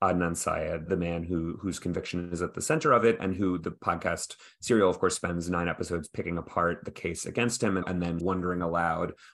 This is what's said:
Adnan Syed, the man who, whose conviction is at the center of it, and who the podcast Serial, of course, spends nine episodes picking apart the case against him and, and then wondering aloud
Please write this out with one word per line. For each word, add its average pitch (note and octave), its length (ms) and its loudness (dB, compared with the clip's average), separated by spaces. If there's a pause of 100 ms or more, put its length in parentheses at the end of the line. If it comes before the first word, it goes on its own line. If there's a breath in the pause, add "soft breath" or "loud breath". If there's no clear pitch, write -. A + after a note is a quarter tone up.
Adnan F2 320 4
Syed, D#2+ 540 -2
the F#2 80 0
man E2+ 260 0
who, E2+ 380 -2
whose F#2 180 -4
conviction F2 540 -4
is E2+ 80 -2
at F2 140 -4
the - 80 -6
center D#3 300 2
of A2+ 120 6
it, A2+ 160 4
and F#2+ 140 -2
who F2+ 240 0
the E2+ 140 -6
podcast E2+ 640 -2 (260 loud breath)
Serial, G#2+ 260 6
of - 100 2
course, - 180 2
spends F2 340 -2
nine E2+ 180 2
episodes E2+ 400 -4
picking E2+ 300 -4
apart E2+ 480 0
the - 40 -10
case - 360 -6
against A#2 360 -2
him G2+ 140 2
and, F2+ 100 -2
and F2+ 140 0
then E2+ 220 0
wondering F2+ 400 0
aloud E2+ 500 0 (220 loud breath)